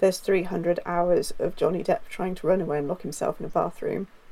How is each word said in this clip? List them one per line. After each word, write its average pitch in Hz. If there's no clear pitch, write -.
there's 185
three 190
hundred 175
hours 175
of -
Johnny 170
Depp -
trying 185
to -
run 185
away 151
and 143
lock 180
himself -
in 156
a 160
bathroom. -